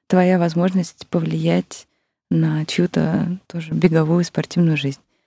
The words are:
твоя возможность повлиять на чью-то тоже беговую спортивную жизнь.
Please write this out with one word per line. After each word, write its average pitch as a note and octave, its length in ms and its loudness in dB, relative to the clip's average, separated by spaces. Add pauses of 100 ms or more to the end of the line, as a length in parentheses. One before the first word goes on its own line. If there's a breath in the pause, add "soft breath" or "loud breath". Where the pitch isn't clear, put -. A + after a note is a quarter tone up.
твоя F#3 300 4
возможность F3 720 0
повлиять E3 800 -2 (420)
на D#3+ 360 0
чью-то E3+ 720 -2 (100)
тоже D#3+ 260 -10
беговую D#3+ 520 2
спортивную E3 500 -2
жизнь. C#3 240 -6 (280)